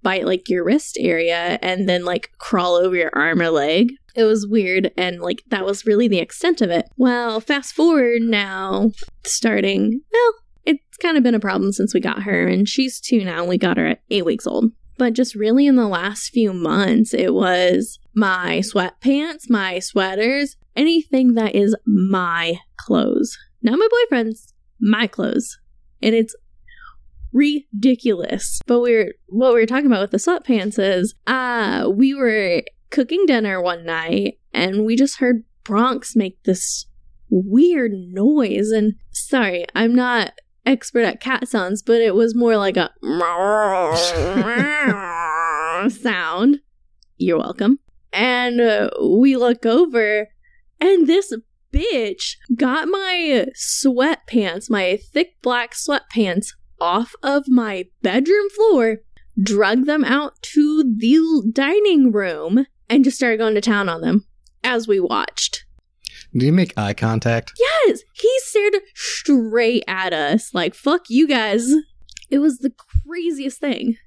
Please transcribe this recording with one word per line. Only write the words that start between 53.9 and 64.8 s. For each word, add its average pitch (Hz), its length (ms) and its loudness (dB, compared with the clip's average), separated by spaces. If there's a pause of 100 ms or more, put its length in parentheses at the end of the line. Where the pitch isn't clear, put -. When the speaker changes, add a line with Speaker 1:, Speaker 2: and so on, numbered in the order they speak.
Speaker 1:
my 196 300 0 (140)
thick - 300 -2
black 240 320 -4
sweatpants, 208 760 -2 (320)
off 180 420 -2
of 277 240 0
my 220 380 0 (180)
bedroom 311 480 2
floor, 269 480 2 (420)
drug 208 440 2
them 294 180 0
out 277 400 -2
to 302 400 2 (140)
the 226 200 4
l-, 320 260 2 (100)
dining 311 580 4
room, 190 560 0 (220)
and 262 160 4
just 262 140 0
started 233 180 0
going 220 180 0
to 214 60 2
town 202 280 0
on 165 120 -4
them 170 260 0 (380)
as 233 240 -2